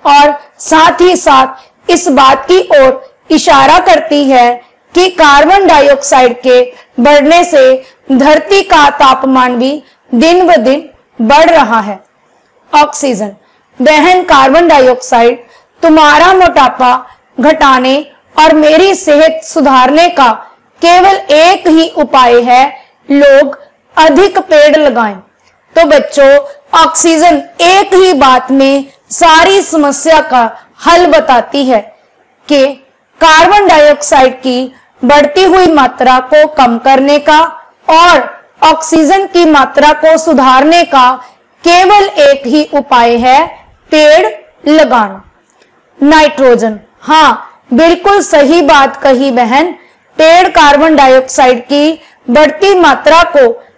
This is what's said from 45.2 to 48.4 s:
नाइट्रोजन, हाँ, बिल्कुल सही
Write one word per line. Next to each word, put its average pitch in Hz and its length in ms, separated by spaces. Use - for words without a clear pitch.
नाइट्रोजन, 262 800
हाँ, 285 600
बिल्कुल 349 500
सही 302 400